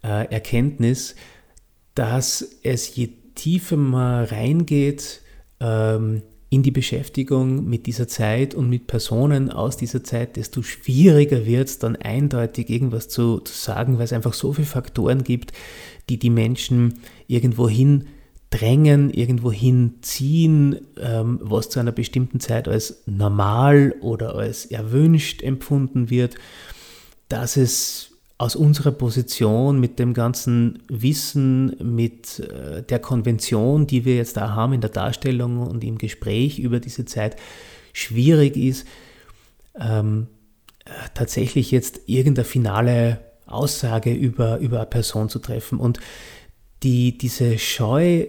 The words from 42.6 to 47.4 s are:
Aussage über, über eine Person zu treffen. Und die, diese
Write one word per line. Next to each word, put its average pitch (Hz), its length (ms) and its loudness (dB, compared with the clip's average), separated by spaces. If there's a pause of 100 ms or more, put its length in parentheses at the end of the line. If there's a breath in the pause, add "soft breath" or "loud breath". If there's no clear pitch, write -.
Aussage 117 640 -2
über, 117 460 0
über 120 200 -2
eine 110 100 -4
Person 110 420 -2
zu - 80 -8
treffen. 113 420 -6
Und 120 200 0 (840 loud breath)
die, 123 380 0
diese 120 400 0